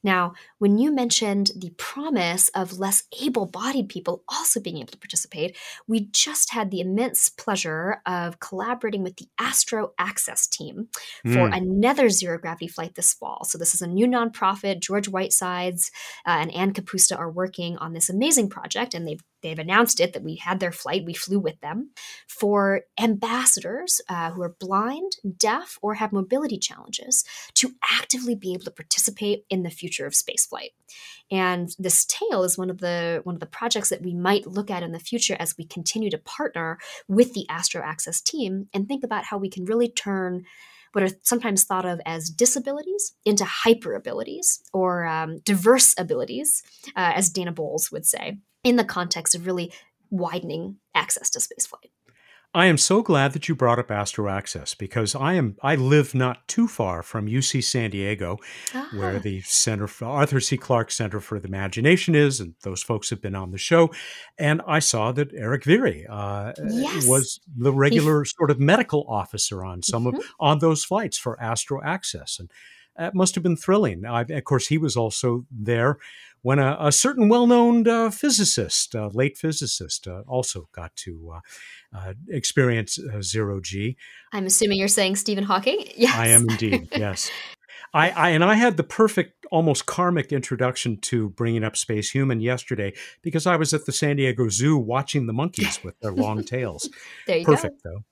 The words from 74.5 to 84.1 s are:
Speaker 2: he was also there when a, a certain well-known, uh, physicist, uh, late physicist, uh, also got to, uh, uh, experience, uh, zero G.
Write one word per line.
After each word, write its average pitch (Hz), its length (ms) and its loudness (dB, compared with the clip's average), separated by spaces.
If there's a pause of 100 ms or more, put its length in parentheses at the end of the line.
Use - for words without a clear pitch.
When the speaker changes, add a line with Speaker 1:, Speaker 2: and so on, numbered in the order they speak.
Speaker 2:
he 156 100 2
was 151 180 0
also 120 540 0
there 120 480 2 (460)
when 135 160 4
a, 135 180 4
a 147 140 4
certain 247 380 4
well-known, 240 580 8
uh, 233 240 4
physicist, 202 840 2
uh, 107 180 -2
late 131 240 0
physicist, 139 720 -4
uh, 90 200 -10
also 127 460 -2
got 82 240 -12
to, 82 380 -14
uh, 82 40 -14 (580)
uh, 95 160 -8 (140)
experience, 123 720 0
uh, 104 220 -6
zero 101 400 -2
G. 98 340 -6 (380)